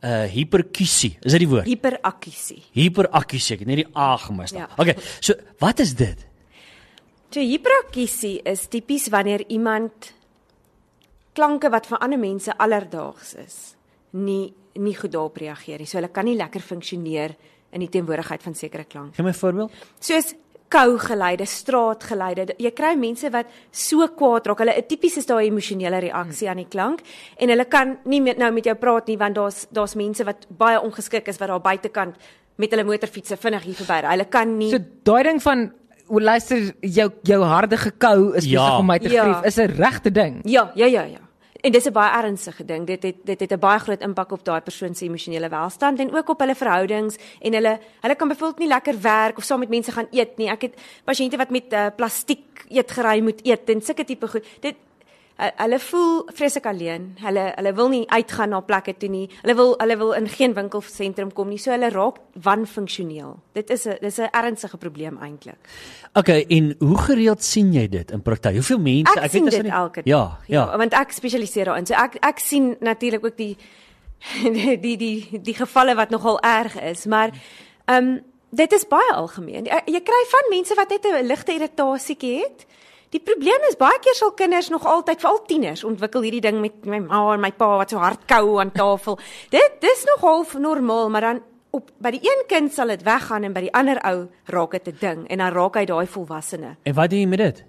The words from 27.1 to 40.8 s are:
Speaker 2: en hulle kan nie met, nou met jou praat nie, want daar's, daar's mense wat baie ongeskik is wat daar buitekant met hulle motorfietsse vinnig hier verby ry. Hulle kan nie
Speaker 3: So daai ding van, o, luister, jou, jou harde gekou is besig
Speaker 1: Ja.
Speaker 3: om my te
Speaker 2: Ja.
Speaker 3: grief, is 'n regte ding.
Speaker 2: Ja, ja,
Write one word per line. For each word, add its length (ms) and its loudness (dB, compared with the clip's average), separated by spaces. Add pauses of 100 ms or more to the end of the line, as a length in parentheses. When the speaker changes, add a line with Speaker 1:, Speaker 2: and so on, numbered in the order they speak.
Speaker 2:
en 120 0
hulle 180 4
kan 380 2
nie 180 2
met, 160 0
nou 140 2
met 120 -2
jou 120 2
praat 300 2
nie, 120 -4
want 160 0
daar's, 360 -4
daar's 240 -4
mense 300 -4
wat 240 -8
baie 320 4
ongeskik 480 -6
is 100 -8
wat 100 -6
daar 120 -2
buitekant 540 -2 (420)
met 140 -2
hulle 140 0
motorfietsse 520 -4
vinnig 280 -4
hier 100 -10
verby 260 -2
ry. 100 -4
Hulle 140 2
kan 340 0
nie 120 0
Speaker 3:
So 80 2 (260)
daai 180 6
ding 200 2
van, 300 2 (360)
o, 120 2
luister, 600 2
jou, 300 2 (120)
jou 200 6
harde 340 4
gekou 580 4
is 100 2
besig 80 0
Speaker 1:
Ja. 260 6
Speaker 3:
om 80 4
my 120 4
te 120 -2
Speaker 2:
Ja. 120 6
Speaker 3:
grief, 220 2
is 140 2
'n 180 2
regte 340 2
ding. 340 0
Speaker 2:
Ja, 300 2
ja, 120 4